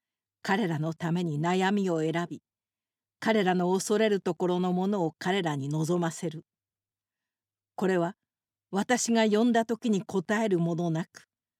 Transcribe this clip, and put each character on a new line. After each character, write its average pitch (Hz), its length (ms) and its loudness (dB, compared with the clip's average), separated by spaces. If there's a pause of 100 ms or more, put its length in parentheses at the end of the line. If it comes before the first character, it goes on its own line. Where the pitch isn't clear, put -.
(420)
彼 196 260 -2
ら 160 120 -2
の 160 160 -4
た 165 160 -4
め 180 120 -2
に 151 160 -2
悩 185 320 2
み 196 200 0
を 160 100 0
選 165 260 -2
び、 151 140 -12 (840)
彼 220 200 4
ら 180 100 2
の 180 180 2
恐 208 240 0
れ 220 120 4
る 202 100 2
と 175 160 -2
こ 180 120 -2
ろ 180 120 2
の 185 140 0
も 185 120 0
の 196 200 0
を 151 120 -4
彼 190 260 -2
ら 151 120 -2
に 139 140 -4
望 160 280 0
ま 170 140 -2
せ 170 180 -8
る。 160 140 -14 (1300)
こ 190 100 0
れ 185 100 2
は、 170 200 -2 (520)
私 226 440 0
が 226 100 4
呼 214 220 2
ん 247 80 2
だ 226 100 2
時 226 260 -4
に 196 120 2
答 208 420 -2
え 220 60 0
る 180 100 2
も 165 160 0
の 175 140 -2
な 165 160 -2
く、 - 240 -20 (300)